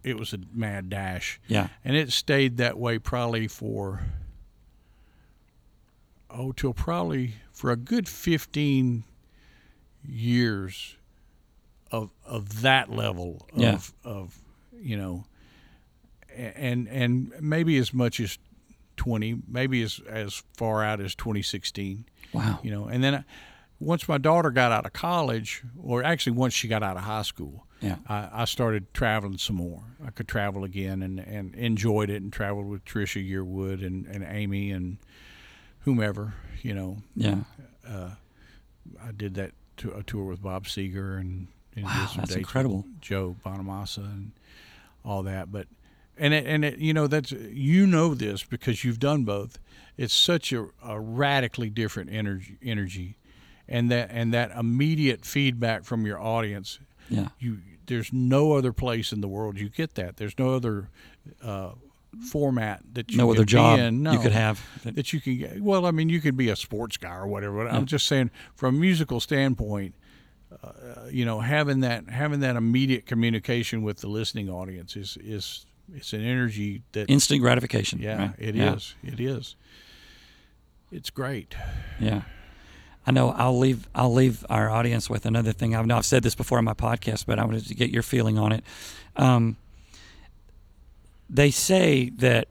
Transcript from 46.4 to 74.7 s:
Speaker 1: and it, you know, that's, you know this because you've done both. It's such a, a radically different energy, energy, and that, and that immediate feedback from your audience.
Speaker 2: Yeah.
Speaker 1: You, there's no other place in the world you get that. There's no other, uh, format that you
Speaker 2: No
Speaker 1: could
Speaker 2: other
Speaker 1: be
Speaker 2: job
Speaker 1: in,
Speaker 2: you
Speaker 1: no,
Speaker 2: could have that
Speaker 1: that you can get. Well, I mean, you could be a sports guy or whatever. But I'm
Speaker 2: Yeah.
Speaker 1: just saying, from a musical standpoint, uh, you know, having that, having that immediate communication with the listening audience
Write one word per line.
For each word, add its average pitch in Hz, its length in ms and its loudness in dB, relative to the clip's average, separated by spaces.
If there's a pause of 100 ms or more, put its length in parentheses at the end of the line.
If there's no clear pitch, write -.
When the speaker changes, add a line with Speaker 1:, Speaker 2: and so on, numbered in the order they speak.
Speaker 1:
and 151 180 2
it, 147 140 -2
you 156 160 0
know, 151 140 2
that's, 143 240 0
you 139 560 4
know 165 260 6
this 107 300 -4
because - 400 -4
you've 117 160 0
done 139 240 2
both. 101 340 -4 (400)
It's 120 160 -2
such - 400 2
a, 110 140 -2 (160)
a 110 160 -8
radically 120 720 0
different 104 400 -4
energy, 98 500 -6
energy, 98 560 -6 (500)
and 120 240 2
that, 120 200 0
and 117 220 0
that 117 180 0
immediate 131 760 2
feedback 120 580 0
from 113 220 -2
your 101 140 -4
audience. 107 600 -4 (300)
Speaker 2:
Yeah. 104 200 -2 (100)
Speaker 1:
You, 117 200 -4 (320)
there's 117 220 -2
no 135 400 4
other 127 200 2
place 117 400 -2
in 107 80 -4
the 101 60 -4
world 101 320 -6
you 104 100 -4
get 160 260 -4
that. 90 220 -6
There's 104 220 -6
no 131 160 4
other, 107 340 -2 (540)
uh, 98 280 -8 (600)
format 123 500 0 (120)
that 123 180 -8
you 113 60 2
Speaker 2:
No 123 100 6
Speaker 1:
could 110 100 6
Speaker 2:
other 110 80 8
Speaker 1:
be 104 60 2
Speaker 2:
job 117 280 10
Speaker 1:
in, 117 180 4
Speaker 2:
you 135 60 2
Speaker 1:
no, - 180 4
Speaker 2:
could 117 120 6
have 110 280 2 (220)
that 113 120 -6
Speaker 1:
that - 180 -4
you 151 80 -2
can 127 160 -2
get. 147 240 -8
Well, 196 240 4
I 175 60 4
mean, 160 180 2
you 170 100 4
could 147 160 2
be 127 140 4
a 98 80 4
sports 110 400 -6
guy 87 180 -10
or 92 120 -8
whatever. 101 360 -2
But 120 100 -4
I'm 120 80 2
Speaker 2:
Yeah. 135 40 2
Speaker 1:
just 139 220 0
saying, 131 240 4 (240)
from 131 200 2
a - 40 2
musical 160 420 4
standpoint, 107 720 0 (640)
uh, - 100 -16 (380)
you 131 140 0
know, 113 160 0
having 143 420 2
that, 120 280 0
having 143 320 0
that 127 160 2
immediate 123 480 4
communication 117 760 0
with 104 200 -2
the - 80 -8
listening 104 400 -4
audience 92 480 -10